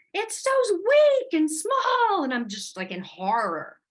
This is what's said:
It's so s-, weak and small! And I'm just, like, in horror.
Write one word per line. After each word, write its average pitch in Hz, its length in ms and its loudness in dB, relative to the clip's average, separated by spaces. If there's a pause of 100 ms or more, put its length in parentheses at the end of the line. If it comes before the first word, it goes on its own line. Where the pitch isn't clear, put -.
(140)
It's - 300 -6
so 508 60 0 (160)
s-, 427 60 0
weak 523 680 4
and 311 120 4
small! 480 720 0
And 262 100 -2
I'm 240 140 -2
just, 196 300 -12
like, 185 140 -8
in 180 100 -8
horror. 190 760 -4 (140)